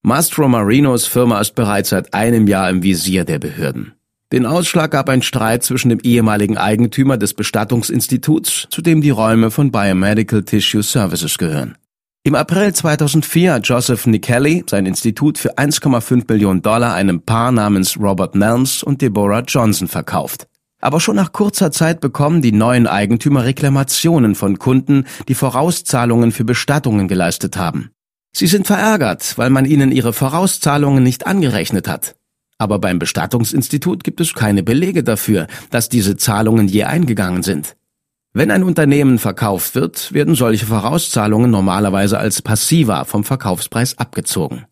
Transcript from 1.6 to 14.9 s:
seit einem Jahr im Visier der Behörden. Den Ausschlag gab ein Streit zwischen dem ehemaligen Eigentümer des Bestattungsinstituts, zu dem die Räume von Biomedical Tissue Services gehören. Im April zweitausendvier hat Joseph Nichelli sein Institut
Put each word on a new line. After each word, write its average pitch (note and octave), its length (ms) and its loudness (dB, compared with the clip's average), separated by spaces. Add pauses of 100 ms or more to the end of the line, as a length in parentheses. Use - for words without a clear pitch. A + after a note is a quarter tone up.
seit F#2+ 260 -2
einem A2 320 2
Jahr F#2+ 240 2
im F#2 120 -2
Visier F#2 420 0
der D#2 160 -4
Behörden. C#2+ 540 -8 (360)
Den B2+ 160 2
Ausschlag D#3+ 460 0
gab C#3 160 0
ein B2+ 140 2
Streit A2+ 420 -2
zwischen B2+ 240 0
dem A#2 120 2
ehemaligen A2 560 2
Eigentümer A#2+ 600 0
des G#2 180 -2
Bestattungsinstituts, A#2+ 1400 -2
zu E3 120 -8
dem D#3+ 180 4
die D3 100 4
Räume A2+ 400 2
von C#3+ 220 0
Biomedical G2+ 720 0
Tissue G#2 380 0
Services E2+ 560 -2
gehören. C#2+ 380 -4 (480)
Im C#3+ 100 2
April F#3 380 0
zweitausendvier D#3 840 2
hat A2 140 -2
Joseph B2 360 0
Nichelli B2 640 2
sein G2+ 160 0
Institut A2+ 540 -2